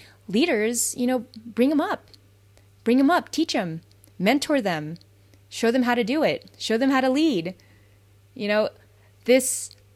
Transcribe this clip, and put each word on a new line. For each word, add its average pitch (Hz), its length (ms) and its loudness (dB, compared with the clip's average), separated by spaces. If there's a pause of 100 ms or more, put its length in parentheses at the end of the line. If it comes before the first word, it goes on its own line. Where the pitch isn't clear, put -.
(260)
leaders, 233 720 0
you 247 100 -2
know, 254 200 -2 (180)
bring 240 260 0
'em 302 80 2
up. 381 300 -4 (760)
Bring 247 140 4
'em 277 120 4
up, 254 200 0
teach 320 240 -2
'em, 170 280 -4 (360)
mentor 269 440 0
them, 160 340 -6 (540)
show 233 200 0
them 254 120 2
how 247 120 0
to 240 80 0
do 269 200 0
it, - 340 -2
show 220 220 -4
them 269 100 0
how 269 140 2
to 262 80 2
lead. 254 440 0 (800)
You 208 160 -8
know, 214 220 0 (560)
this - 500 2 (200)